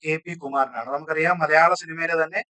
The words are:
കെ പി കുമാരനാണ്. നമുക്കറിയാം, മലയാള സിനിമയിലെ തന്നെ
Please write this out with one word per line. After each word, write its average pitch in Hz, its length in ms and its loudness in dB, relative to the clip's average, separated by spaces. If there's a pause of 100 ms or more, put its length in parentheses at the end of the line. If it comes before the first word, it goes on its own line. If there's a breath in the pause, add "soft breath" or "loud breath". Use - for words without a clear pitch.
കെ 156 120 -2
പി 170 180 -10
കുമാരനാണ്. 135 560 -4
നമുക്കറിയാം, 156 480 0
മലയാള 160 360 6
സിനിമയിലെ 165 500 -2
തന്നെ 185 260 -6